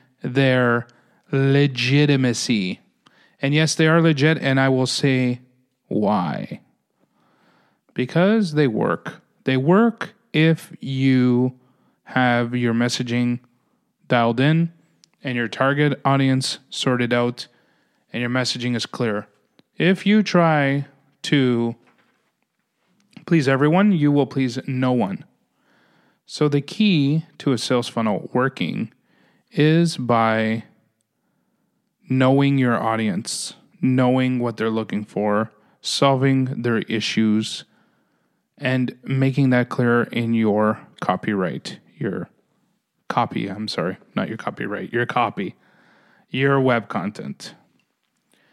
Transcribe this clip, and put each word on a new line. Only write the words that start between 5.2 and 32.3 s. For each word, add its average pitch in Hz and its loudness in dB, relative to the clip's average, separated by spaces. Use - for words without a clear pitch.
why. 98 -4
Because 175 0
they 147 2
work. - -4
They 131 0
work 190 2
if 156 0
you 127 2
have 120 0
your 120 0
messaging 120 -2
dialed 117 2
in 165 2
and 127 -6
your 120 -4
target 139 0
audience 135 0
sorted 123 -2
out 120 -2
and 117 -8
your 120 -4
messaging 123 -4
is 110 -6
clear. 104 -6
If 180 0
you 208 4
try 147 2
to 120 0
please 160 2
everyone, 156 4
you 147 2
will 143 2
please 131 -4
no 131 -2
one. 98 -2
So - -2
the 143 0
key 156 0
to 139 0
a 117 0
sales 123 -2
funnel 110 -4
working 120 -4
is 160 2
by 113 0
knowing 139 4